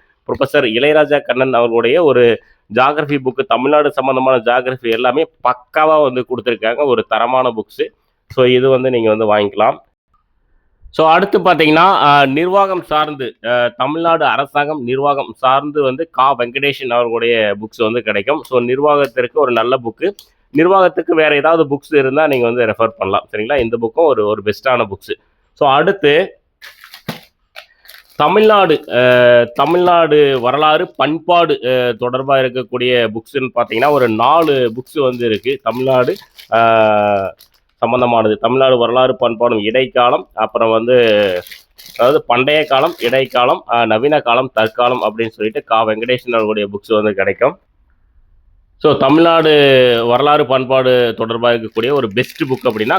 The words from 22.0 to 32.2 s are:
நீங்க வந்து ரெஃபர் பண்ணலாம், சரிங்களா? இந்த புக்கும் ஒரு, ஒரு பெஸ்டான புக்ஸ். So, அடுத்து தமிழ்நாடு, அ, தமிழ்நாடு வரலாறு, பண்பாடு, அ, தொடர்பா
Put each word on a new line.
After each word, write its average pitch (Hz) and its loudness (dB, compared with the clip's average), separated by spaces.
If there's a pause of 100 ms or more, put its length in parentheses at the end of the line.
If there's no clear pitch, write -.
நீங்க 131 0
வந்து 120 0
ரெஃபர் 113 -2
பண்ணலாம், 98 -4
சரிங்களா? 113 -4
இந்த 117 -2
புக்கும் 117 0
ஒரு, 113 2
ஒரு 104 -2
பெஸ்டான 117 -2
புக்ஸ். 98 -12 (380)
So, 147 0
அடுத்து 156 0 (1800)
தமிழ்நாடு, 190 2
அ, 123 4
தமிழ்நாடு 151 2
வரலாறு, 151 0
பண்பாடு, 160 0
அ, 123 -4
தொடர்பா 127 -2